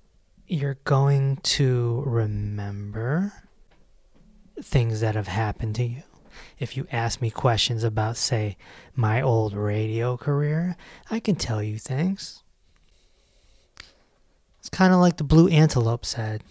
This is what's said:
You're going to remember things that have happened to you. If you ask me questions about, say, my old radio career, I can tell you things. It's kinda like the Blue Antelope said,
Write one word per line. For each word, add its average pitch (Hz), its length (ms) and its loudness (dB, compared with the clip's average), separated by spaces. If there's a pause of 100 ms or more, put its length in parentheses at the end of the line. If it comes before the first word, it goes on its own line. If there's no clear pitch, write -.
(480)
You're 139 340 -2
going 139 540 2
to 123 680 0
remember 104 1300 -4 (1300)
things 113 400 0
that 110 140 0
have 104 140 -4
happened 107 480 -4
to 123 80 0
you. 120 180 -8 (560)
If - 180 -8
you 135 140 -8
ask 117 320 -4
me 113 80 -2
questions 113 540 0
about, 110 320 -2
say, 107 400 -2 (400)
my 113 260 2
old 113 320 0
radio 110 640 -2
career, 147 600 -2 (320)
I 220 120 -4
can 190 160 0
tell 107 260 -4
you 107 160 -6
things. 170 640 -6 (2250)
It's - 100 -20
kinda 185 300 6
like 180 200 4
the 156 60 -2
Blue 160 240 8
Antelope 139 560 4
said, 110 460 -6